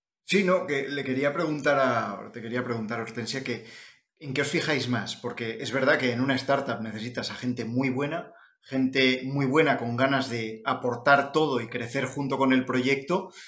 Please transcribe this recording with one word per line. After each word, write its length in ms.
Sí, 180
no, 220
que 220
le 160
quería 300
preguntar 460
a, 520
te 100
quería 220
preguntar, 380
Hortensia, 420
que 220
¿en 140
qué 80
os 60
fijáis 400
más? 280
Porque 460
es 100
verdad 260
que 140
en 100
una 140
startup 460
necesitas 500
a 40
gente 300
muy 240
buena, 440
gente 640
muy 200
buena 320
con 200
ganas 320
de 360
aportar 680
todo 260
y 80
crecer 380
junto 320
con 160
el 120
proyecto, 680